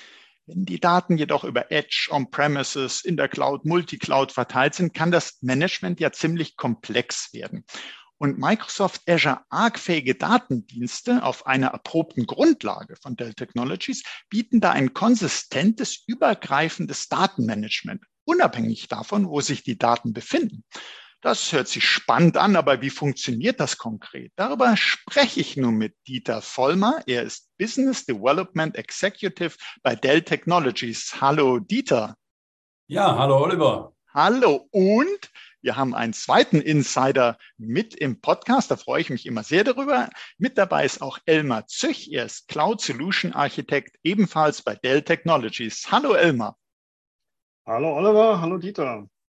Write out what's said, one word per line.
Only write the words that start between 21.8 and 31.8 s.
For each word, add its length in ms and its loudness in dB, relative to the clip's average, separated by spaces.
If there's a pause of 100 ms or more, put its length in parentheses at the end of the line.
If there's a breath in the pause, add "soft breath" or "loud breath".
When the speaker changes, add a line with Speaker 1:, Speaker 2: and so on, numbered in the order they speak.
Speaker 1:
spannend 500 4
an, 200 4
aber 260 2
wie 80 -4
funktioniert 680 -4
das 200 -4
konkret? 580 -12
Darüber 400 2
spreche 640 0
ich 160 -4
nun 200 2
mit 180 -2 (120)
Dieter 360 -6
Vollmer. 640 0
Er 160 -2
ist 340 -12
Business 480 0
Development 720 0
Executive 800 -6 (260 loud breath)
bei 140 0
Dell 240 4
Technologies. 1000 -2
Hallo, 360 4
Dieter. 580 -2 (680)